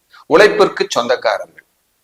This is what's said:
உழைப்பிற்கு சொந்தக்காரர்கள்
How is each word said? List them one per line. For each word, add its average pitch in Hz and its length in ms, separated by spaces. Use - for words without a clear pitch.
உழைப்பிற்கு 190 580
சொந்தக்காரர்கள் 120 800